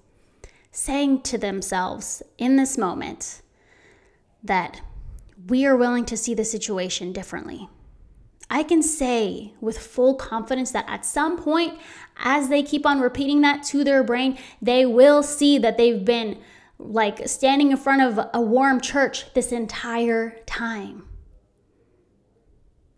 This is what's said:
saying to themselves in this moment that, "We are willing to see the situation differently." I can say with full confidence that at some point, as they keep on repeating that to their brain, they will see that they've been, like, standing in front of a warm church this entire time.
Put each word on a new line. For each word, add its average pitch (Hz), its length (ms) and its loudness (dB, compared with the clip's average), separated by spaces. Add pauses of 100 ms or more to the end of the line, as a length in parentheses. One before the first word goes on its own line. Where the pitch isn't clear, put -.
(720)
saying 269 500 -2
to 233 160 -6
themselves 196 840 -6 (120)
in 254 200 2
this 269 200 2
moment - 640 -6 (1000)
that, 196 380 -4 (680)
"We 254 180 2
are 277 120 4
willing 240 300 0
to 226 100 -8
see 233 180 -4
the 214 100 -2
situation 185 680 -6
differently." - 560 -12 (800)
I 302 140 0
can 320 180 4
say 220 800 -2
with 220 180 -6
full 262 360 2
confidence 254 580 -6
that - 160 -4
at - 180 -10
some 320 300 -2
point, 330 420 -2 (400)
as 269 300 0
they 285 140 2
keep 294 220 -4
on 285 160 2
repeating 277 400 0
that 285 240 2
to 285 200 -2
their 277 180 4
brain, 254 340 0 (240)
they 247 240 4
will 269 380 8
see 285 360 2
that 220 180 2
they've 233 280 2
been, 226 340 0 (400)
like, 214 480 -4
standing 277 460 4
in 262 40 4
front 269 260 2
of 226 300 0
a 233 80 0
warm 254 400 4
church - 540 -2
this 247 160 0
entire 233 960 -2
time. 208 600 -10 (1900)